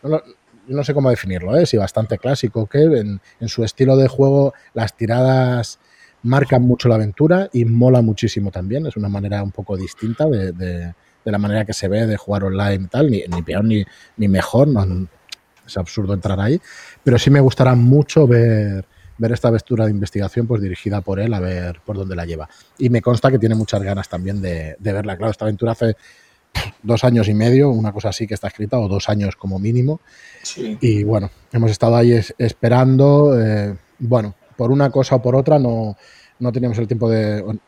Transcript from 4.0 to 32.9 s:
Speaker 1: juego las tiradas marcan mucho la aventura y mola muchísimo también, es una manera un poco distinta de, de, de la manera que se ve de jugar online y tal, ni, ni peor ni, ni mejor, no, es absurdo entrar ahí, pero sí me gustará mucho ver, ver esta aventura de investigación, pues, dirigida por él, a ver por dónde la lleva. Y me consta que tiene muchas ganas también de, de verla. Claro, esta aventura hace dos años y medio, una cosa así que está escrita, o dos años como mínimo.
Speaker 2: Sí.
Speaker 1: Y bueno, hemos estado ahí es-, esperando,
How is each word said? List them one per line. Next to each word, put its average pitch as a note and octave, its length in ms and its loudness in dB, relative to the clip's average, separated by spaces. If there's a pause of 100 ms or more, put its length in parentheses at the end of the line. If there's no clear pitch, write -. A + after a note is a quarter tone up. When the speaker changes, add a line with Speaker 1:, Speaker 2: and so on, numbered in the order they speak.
Speaker 1:
juego C3+ 460 2 (200)
las A2 220 -4
tiradas B2 840 0 (460)
marcan B2+ 380 2
mucho B2 260 2
la A#2 80 4
aventura D3+ 560 0
y A#2+ 140 0
mola B2 360 4
muchísimo G#2+ 480 -2
también, G2+ 380 -6
es - 80 -10
una G2+ 140 -4
manera G2+ 340 -4
un G2+ 80 -8
poco G2+ 240 -10
distinta A2 520 -6
de, F#2+ 260 -2
de, F2 400 -8 (320)
de A2 60 -4
la G2+ 60 -2
manera G#2 280 -2
que G#2+ 80 -8
se - 160 -6
ve G#2+ 180 0
de G#2+ 80 0
jugar G2+ 300 -4
online G2 400 -2
y - 20 -12
tal, C#3 240 0
ni, G2+ 160 -2
ni F2 140 -4
peor F2 240 -4
ni, G#2+ 180 0 (320)
ni G#2+ 140 -2
mejor, A2+ 400 2
no, F#2+ 380 -2 (600)
es - 100 -10
absurdo G2 360 -6
entrar F#2+ 260 -4
ahí, B2 220 0 (420)
pero A#2+ 160 4
sí - 100 2
me C#3 120 6
gustará B2+ 340 4
mucho C#3 500 4
ver, A2 600 2 (320)
ver A#2 160 -2
esta A#2+ 160 0
aventura A2+ 340 -2
de A2 80 0
investigación, G2+ 560 -4
pues, A2+ 140 -2
dirigida G2 400 -6
por F#2+ 180 -6
él, A2+ 140 -2
a G2 80 -4
ver F2+ 440 -6
por G#2 120 -8
dónde F#2+ 180 -8
la E2+ 100 -6
lleva. D#2+ 220 -10 (300)
Y B2+ 120 0
me A#2 120 2
consta A#2+ 280 0
que C3 80 2
tiene A2+ 180 2
muchas G#2 280 -4
ganas F#2+ 240 -6
también F#2+ 340 -8
de, E2 380 -8
de G2+ 140 -4
verla. G2 240 -6
Claro, G#2+ 140 -4
esta - 120 -8
aventura A2 300 -2
hace A2+ 240 -2 (840)
dos A2 220 -2
años A#2 240 4
y G#2+ 80 0
medio, B2+ 340 4
una A2 220 -2
cosa G#2 180 -6
así G#2+ 160 -6
que G#2 80 -8
está G#2 140 -8
escrita, G#2+ 320 -4
o G#2+ 80 -2
dos G2 200 -2
años G2+ 280 -2
como F#2+ 240 -6
mínimo. B2 420 0 (400)
Speaker 2:
Sí. - 400 -10
Speaker 1:
Y G#2 220 2
bueno, G#2 260 0 (220)
hemos A#2 180 2
estado A#2 260 2
ahí A#2+ 180 6
es-, A2+ 260 0
esperando, C3 1000 4